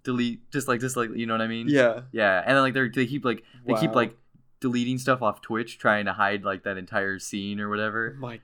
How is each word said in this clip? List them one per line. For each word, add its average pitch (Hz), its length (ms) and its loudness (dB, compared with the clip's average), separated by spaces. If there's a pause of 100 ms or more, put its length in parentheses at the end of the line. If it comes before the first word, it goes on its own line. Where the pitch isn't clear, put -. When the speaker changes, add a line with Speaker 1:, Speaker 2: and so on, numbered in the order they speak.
Speaker 1:
delete, 120 460 -2
dislike, 131 300 0
dislike, 123 340 -2
you 113 120 -4
know 113 80 -2
what 113 80 0
I 113 40 -2
mean? 113 220 -4
Speaker 2:
Yeah. 123 340 4 (100)
Speaker 1:
Yeah, 98 340 4
and 131 100 4
then, 135 60 6
like, 131 120 2
they're, 131 160 2
they 127 160 0
keep, 135 180 -4
like, 113 200 -2 (220)
they 131 80 0
keep, 110 160 2
Speaker 2:
Wow. 135 60 0
Speaker 1:
like, 117 200 2 (440)
deleting 123 360 0
stuff 127 240 0
off 104 220 0
Twitch, 113 360 -6
trying 104 280 2
to 95 80 -2
hide, 101 300 0
like, 98 200 -4
that 98 140 -4
entire 98 400 -2
scene 101 420 -6
or 104 80 -4
whatever. 107 480 -4
Speaker 2:
Oh 139 40 -16
my 120 240 -10